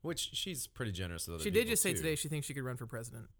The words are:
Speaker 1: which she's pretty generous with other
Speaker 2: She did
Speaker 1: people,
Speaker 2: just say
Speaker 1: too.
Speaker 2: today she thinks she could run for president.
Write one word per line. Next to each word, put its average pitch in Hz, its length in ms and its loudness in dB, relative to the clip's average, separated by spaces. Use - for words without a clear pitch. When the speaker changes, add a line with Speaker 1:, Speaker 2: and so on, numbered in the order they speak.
Speaker 1:
which - 320 -2
she's 170 340 -2
pretty 110 240 -2
generous 85 340 -2
with 85 80 -4
other 80 80 -2
Speaker 2:
She 101 80 2
did 233 120 8
Speaker 1:
people, 226 100 2
Speaker 2:
just - 100 6
say 190 80 4
Speaker 1:
too. 160 60 2
Speaker 2:
today 156 180 2
she 147 140 -2
thinks 147 180 -2
she 139 80 -6
could 139 80 -4
run 127 140 -2
for 120 100 -6
president. 113 400 -8